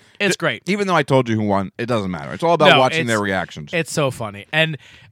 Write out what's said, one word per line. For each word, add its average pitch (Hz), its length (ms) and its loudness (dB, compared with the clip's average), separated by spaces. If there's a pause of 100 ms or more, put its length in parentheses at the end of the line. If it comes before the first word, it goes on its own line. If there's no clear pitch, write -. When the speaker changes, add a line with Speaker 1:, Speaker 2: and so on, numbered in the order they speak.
(200)
Speaker 1:
It's 196 140 0
Speaker 2:
J-, - 40 -10
Speaker 1:
great. 127 280 -2
Speaker 2:
even 202 220 0
though 180 80 2
I 151 60 4
told 131 260 2
you 113 80 0
who 110 100 0
won, 98 320 0
it 117 80 -6
doesn't 107 240 -2
matter. 73 240 -8
It's - 80 -10
all 165 120 2
about 156 160 6
Speaker 1:
No, 156 100 6
Speaker 2:
watching 143 220 0
Speaker 1:
it's, 120 60 -4
Speaker 2:
their 113 120 2
reactions. 92 520 -4
Speaker 1:
it's 165 200 -4
so 143 180 0
funny. 101 420 -10
And, 160 240 0 (360)